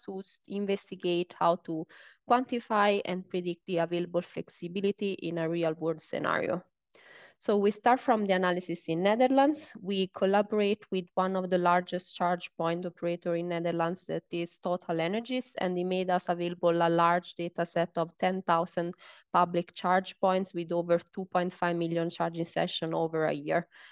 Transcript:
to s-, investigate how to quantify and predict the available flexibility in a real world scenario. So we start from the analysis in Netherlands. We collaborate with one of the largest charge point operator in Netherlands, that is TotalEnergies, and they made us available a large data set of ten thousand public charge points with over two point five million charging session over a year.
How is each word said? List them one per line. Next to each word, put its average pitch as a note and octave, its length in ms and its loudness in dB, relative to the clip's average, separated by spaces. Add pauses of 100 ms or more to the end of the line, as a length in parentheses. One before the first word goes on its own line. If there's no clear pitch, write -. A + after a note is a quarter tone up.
to F#3+ 140 -10
s-, - 260 -20
investigate F#3+ 880 -2
how E3+ 200 4
to E3 280 -6 (420)
quantify A3 800 2
and F#3 240 -6
predict F3 380 -6
the F#3 100 0
available F3 460 0
flexibility G3 880 -4
in E3+ 240 -6
a E3 100 0
real E3 280 0
world D#3+ 260 -4
scenario. - 600 -2 (800)
So G#3+ 140 2
we G3+ 160 4
start A#3+ 300 2
from A3 240 2
the F#3+ 80 2
analysis F3+ 560 0
in D#3+ 120 0
Netherlands. C4 720 4 (100)
We F#3+ 320 -2
collaborate G#3 800 2
with F#3 220 -2
one F#3+ 240 0
of F#3 120 -4
the F#3 80 2
largest F3+ 560 0
charge F3+ 440 -2
point E3+ 280 -2
operator F3 520 -4
in E3+ 100 -4
Netherlands, E3+ 600 -2
that E3 200 -6
is E3+ 320 -6
TotalEnergies, F#3 960 -2
and F#3 200 -2
they F3+ 80 0
made F#3 240 -2
us F3+ 180 0
available F3 580 2
a E3 40 4
large E3+ 460 2
data E3+ 300 -4
set F3 300 -2
of E3+ 220 -2
ten F#3 240 0
thousand E3+ 520 0 (380)
public F3 420 2
charge F#3 460 0
points F#3 340 0
with E3+ 200 -4
over E3+ 260 2 (160)
two F#3+ 160 -6
point F3+ 220 0
five F3 240 0
million E3+ 320 0
charging E3+ 340 -2
session E3 500 -2
over D#3+ 340 0
a D3 60 0
year. D#3 360 -2 (220)